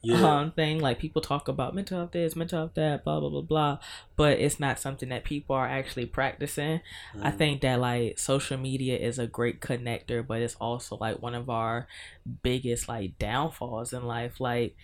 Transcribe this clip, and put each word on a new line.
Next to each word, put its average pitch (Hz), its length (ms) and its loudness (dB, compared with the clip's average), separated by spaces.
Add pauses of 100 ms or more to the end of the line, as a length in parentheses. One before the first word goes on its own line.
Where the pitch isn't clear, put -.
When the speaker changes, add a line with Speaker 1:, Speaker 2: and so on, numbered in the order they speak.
Speaker 1:
Yeah. 113 180 6 (200)
Speaker 2:
um, 156 100 -2
thing. 156 260 2
Like, 139 220 2
people 160 240 6
talk 143 240 -2
about 135 260 -2
mental 190 240 -4
health 175 140 -4
this, 165 240 0
mental 165 240 -2
health 165 160 -4
that, 151 280 2
blah, 151 160 0
blah, 147 100 0
blah, 143 120 -4
blah, 151 360 2 (380)
but 147 220 8
it's - 220 2
not 139 180 0
something 135 320 -6
that 123 140 -6
people 143 320 -2
are 131 120 2
actually 131 380 -4
practicing. 147 760 -2 (380)
I 139 120 0
Speaker 1:
Mm. - 60 -4
Speaker 2:
think 147 240 2
that, 127 180 4
like, 120 400 0
social 135 400 0
media 131 400 -2
is 120 180 -2
a 120 80 0
great 120 340 -2
connector, 120 680 -4
but 113 160 -2
it's 117 160 -2
also, 117 440 -6
like, 110 180 -2
one 120 140 -6
of 120 160 -6
our 113 380 -2 (560)
biggest, 127 440 0
like, 107 300 -6
downfalls 120 760 -2
in 123 140 -6
life. 117 340 -6
Like, 120 440 0